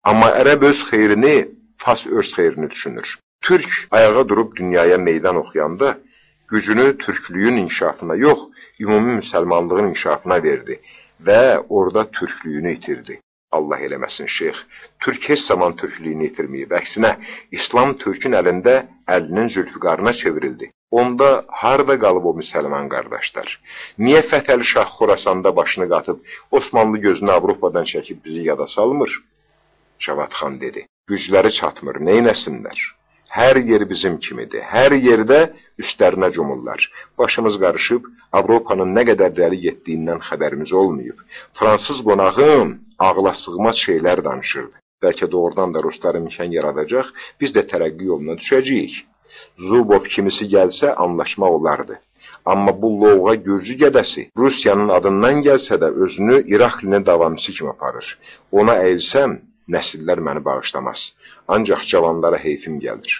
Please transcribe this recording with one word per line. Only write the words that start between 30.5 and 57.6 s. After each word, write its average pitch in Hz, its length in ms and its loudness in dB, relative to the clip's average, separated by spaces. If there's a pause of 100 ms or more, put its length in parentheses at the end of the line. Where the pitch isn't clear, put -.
dedi. 64 240 -12 (240)
Gücləri 95 420 2
çatmır, 73 440 -6
neynəsinlər? 82 840 0 (520)
Hər 131 300 4
yer 110 280 2
bizim 92 280 -4
kimidir. 57 440 -10
Hər 131 360 4
yerdə 123 420 6 (420)
üstlərinə 92 500 2
cumurlar. 67 500 -6 (360)
Başımız 113 440 0
qarışıb, 117 420 0 (280)
Avropanın 95 640 2
nə 123 120 4
qədər 95 240 4
irəli 87 340 0
getdiyindən 80 580 -6
xəbərimiz 76 480 -6
olmayıb. 80 440 0 (360)
Fransız 110 480 0
qonağım 104 680 4 (280)
ağla 95 340 2
sığmaz 104 520 -4
şeylər 85 400 0
danışırdı. 67 500 -8 (280)
Bəlkə 87 280 0
doğrudan 87 420 -2
da 78 100 -4
ruslar 85 320 -4
imkan 85 360 -8
yaradacaq, 78 560 -4 (320)
biz 139 160 -4
də - 140 4
tərəqqi 82 400 -4
yoluna 78 320 -4
düşəcəyik. 131 520 -2 (760)
Zubov 104 340 4
kimisi 98 420 -4
gəlsə 98 500 2
anlaşmaq 90 600 -2
olardı. 76 420 -4 (460)
Amma 98 360 2
bu 110 80 0 (120)
lovğa 104 340 6
gürcü 98 420 -4
gədəsi 131 600 2
Rusiyanın 104 520 2
adından 98 560 2
gəlsə 135 360 2
də 80 80 2 (140)
özünü 107 440 2
İraqlinin 101 580 2
davamçısı 82 460 2
kimi 76 180 -8